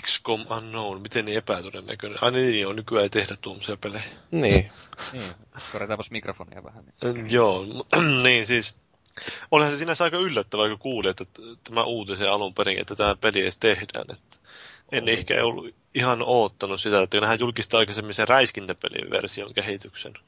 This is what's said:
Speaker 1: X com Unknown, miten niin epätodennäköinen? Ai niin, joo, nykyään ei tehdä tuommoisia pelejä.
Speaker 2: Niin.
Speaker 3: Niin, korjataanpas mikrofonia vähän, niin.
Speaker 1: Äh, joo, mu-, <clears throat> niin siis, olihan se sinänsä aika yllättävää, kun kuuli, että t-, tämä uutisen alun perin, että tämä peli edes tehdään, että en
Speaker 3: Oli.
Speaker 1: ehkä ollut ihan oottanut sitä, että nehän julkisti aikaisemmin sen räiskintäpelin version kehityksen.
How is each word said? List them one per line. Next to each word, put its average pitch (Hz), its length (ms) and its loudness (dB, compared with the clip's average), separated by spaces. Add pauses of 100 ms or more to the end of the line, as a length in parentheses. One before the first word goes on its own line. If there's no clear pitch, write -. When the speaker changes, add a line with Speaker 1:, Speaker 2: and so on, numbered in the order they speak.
Speaker 1:
X - 220 -2
com 110 220 -2 (120)
Unknown, 110 440 -6
miten 107 240 -4
niin 107 120 -2
epätodennäköinen? 104 840 -6
Ai 120 100 4
niin, 127 300 2
joo, 98 120 -2
nykyään 110 300 0
ei 98 60 2
tehdä 101 320 -2
tuommoisia 104 360 -8
pelejä. 104 260 -8 (280)
Speaker 2:
Niin. 101 400 4 (420)
Speaker 3:
Niin, 123 100 -10 (480)
korjataanpas 104 400 -6
mikrofonia 95 520 -10
vähän, - 220 -20
niin. 120 320 -6
Speaker 1:
Äh, 110 140 -6
joo, 104 320 6
mu-, 127 600 2
<clears throat> - 0 -
niin 120 240 6
siis, 113 280 0 (760)
olihan 151 200 6
se 143 60 -2
sinänsä 165 260 0
aika 170 140 2
yllättävää, 107 520 0
kun 107 100 -6
kuuli, 110 300 -2
että 92 160 -4
t-, - 380 -20
tämä 117 200 0
uutisen 101 480 -2
alun 101 220 -2
perin, 98 260 0
että 101 160 -8
tämä 101 200 2
peli 101 260 0
edes 92 160 -2
tehdään, 104 520 0
että - 280 -18 (540)
en 123 120 -2
Speaker 3:
Oli. 113 80 2
Speaker 1:
ehkä 120 340 2
ollut 117 300 -6 (200)
ihan 123 300 2
oottanut 101 560 0
sitä, 104 200 4
että 92 180 2
nehän 107 200 2
julkisti 117 380 0
aikaisemmin 104 380 0
sen 107 120 0
räiskintäpelin 110 840 0
version 101 420 -4
kehityksen. 101 600 -8 (140)